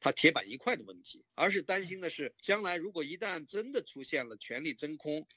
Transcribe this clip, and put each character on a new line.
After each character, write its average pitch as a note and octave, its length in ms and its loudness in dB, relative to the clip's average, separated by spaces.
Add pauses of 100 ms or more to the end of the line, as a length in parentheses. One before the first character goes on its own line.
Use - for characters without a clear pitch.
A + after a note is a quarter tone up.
他 C#3+ 100 6
铁 - 180 8
板 - 200 4
一 - 80 -8
块 B3 180 0
的 A2+ 80 -6
问 F#2 180 -18
题， - 220 -20 (100)
而 F3 160 4
是 F#3+ 120 2
担 F#3 260 0
心 F#3 140 -8
的 E3+ 80 -4
是 C#3+ 320 -6
将 G#3 200 4
来 F3+ 140 0
如 F3 160 -4
果 F3 100 -2
一 D3+ 160 -4
旦 F3+ 280 -4
真 A3 260 -4
的 C4+ 100 0
出 - 220 -8
现 B2+ 240 0
了 A2 80 -12
权 A#2+ 260 -6
力 D3+ 120 -2
真 D3+ 240 -6
空， D3+ 280 -2 (120)